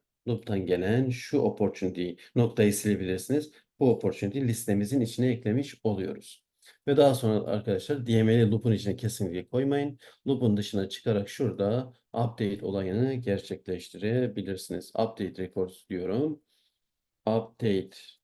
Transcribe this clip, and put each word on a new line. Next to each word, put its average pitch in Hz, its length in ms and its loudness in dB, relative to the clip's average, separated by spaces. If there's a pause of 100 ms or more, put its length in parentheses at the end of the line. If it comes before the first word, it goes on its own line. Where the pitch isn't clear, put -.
(280)
loop'tan 101 380 -2
gelen 98 440 2
şu 123 300 -2
opportunity 92 680 0 (260)
noktayı 113 380 4
silebilirsiniz. 101 800 -2 (280)
Bu 127 120 6
opportunity 101 480 -2
listemizin 110 600 0
içine 120 260 0
eklemiş 117 560 -2
oluyoruz. 95 600 -6 (420)
Ve 143 100 4
daha 139 180 8
sonra 107 360 0
arkadaşlar 113 560 -2
D 113 160 4
M 113 160 6
L'i 107 120 6
loop'un 113 200 2
içine 101 240 0
kesinlikle 92 520 -4
koymayın. 139 520 0 (280)
Loop'un 120 300 2
dışına 101 320 -2
çıkarak 101 400 -2
şurada 113 640 -2 (200)
update 113 480 -2
olayını 98 520 -2
gerçekleştirebilirsiniz. 98 1800 -4
Update 101 540 -4
records 92 460 -6
diyorum. 117 520 -2 (840)
Update 110 720 0 (260)